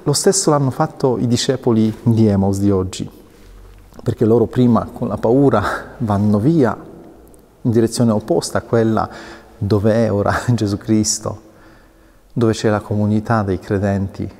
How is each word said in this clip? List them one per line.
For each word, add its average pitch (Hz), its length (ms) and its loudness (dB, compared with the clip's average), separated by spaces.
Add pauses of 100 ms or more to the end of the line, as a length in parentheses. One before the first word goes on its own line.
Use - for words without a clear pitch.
lo 147 100 -2
stesso - 380 0
l'hanno 143 180 2
fatto 131 480 -2
i 127 80 -2
discepoli 117 760 0
di 110 240 4
Emmaus 98 320 2
di 101 100 0
oggi, 95 400 -2 (920)
perché 113 200 -2
loro 110 220 4
prima 120 480 2
con 123 140 -6
la 101 100 -6
paura 117 800 0
vanno 104 400 0
via 123 400 2 (880)
in 123 80 0
direzione 113 400 2
opposta 107 480 -2
a - 20 -6
quella 110 480 0 (540)
dove 104 300 2
è 110 180 0
ora 101 220 0 (100)
<laughs> 120 100 -2
Gesù 104 240 -2
Cristo, - 760 -4 (840)
dove 113 200 2
c'è 110 160 -2
la 104 120 0
comunità 104 600 -2
dei 95 160 -2
credenti 98 680 -2 (100)